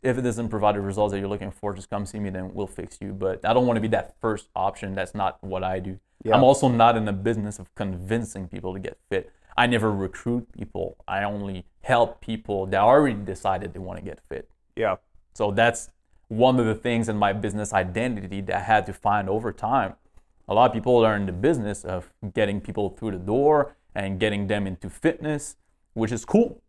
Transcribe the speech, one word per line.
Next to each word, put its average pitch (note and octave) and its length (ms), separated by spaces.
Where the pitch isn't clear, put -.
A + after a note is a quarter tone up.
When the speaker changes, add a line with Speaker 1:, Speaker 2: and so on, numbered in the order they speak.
Speaker 1:
if B2+ 160
it C3 40
doesn't A#2 280
provide G#2 260
the G2+ 60
results G2 300
that G2 80
you're G2 80
looking G2 240
for, G#2 220
just F#2+ 160
come G2+ 160
see G#2+ 140
me, G2+ 100
then F#2 240
we'll F#2+ 140
fix - 340
you." G2 120
But F#2+ 320
I A2 80
don't B2 140
wanna A2+ 140
be A2 80
that G#2+ 320
first A2 340
option. F#2+ 400
That's F#2 180
not G2 300
what F#2+ 200
I F#2 160
do. F#2+ 200
Speaker 2:
Yeah. A2 120
Speaker 1:
I'm G#2+ 80
also C3+ 260
not A#2 280
in A2 80
the G2+ 80
business G#2 460
of F#2 160
convincing G#2 720
people F#2 260
to F#2+ 60
get - 180
fit. F#2+ 220
I B2 100
never A2+ 240
recruit G#2 600
people. F2+ 420
I G2 160
only G2+ 420
help A#2+ 400
people G#2+ 460
that G2 120
already B2+ 380
decided F#2+ 560
they F#2 60
wanna F2+ 220
get F2+ 280
fit. - 200
Speaker 2:
Yeah. G2+ 180
Speaker 1:
So G#2 180
that's A#2 380
one B2+ 300
of A#2+ 60
the A2 100
things A#2 340
in G#2 80
my G2+ 160
business G#2 400
identity G2 680
that F#2+ 140
I F2 40
had G#2 260
to G2 80
find G2+ 360
over A2 220
time. A2+ 440
A F#2+ 60
lot A#2 140
of A#2+ 60
people A#2 320
are G#2+ 100
in G2+ 120
the F#2 40
business G#2 540
of F2+ 260
getting G2+ 260
people G2+ 300
through A2 220
the F#2+ 80
door C#3 560
and G2 260
getting G2+ 280
them G2+ 180
into F#2 240
fitness, D3+ 680
which A2 180
is A#2 140
cool. - 440